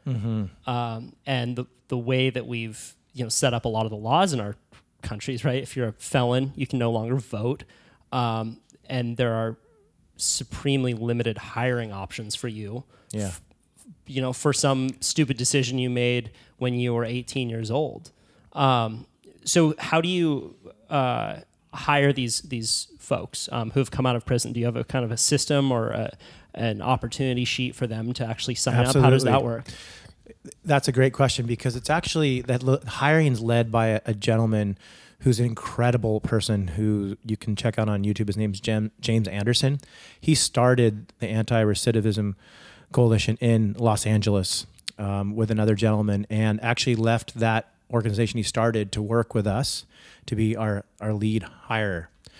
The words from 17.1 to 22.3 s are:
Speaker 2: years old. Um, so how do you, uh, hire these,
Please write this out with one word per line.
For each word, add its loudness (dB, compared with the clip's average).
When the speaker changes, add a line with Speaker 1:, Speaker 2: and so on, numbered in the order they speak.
Speaker 2:
years -6
old. -4
Um, 2
so 4
how 0
do 0
you, -2
uh, 0
hire 4
these, -2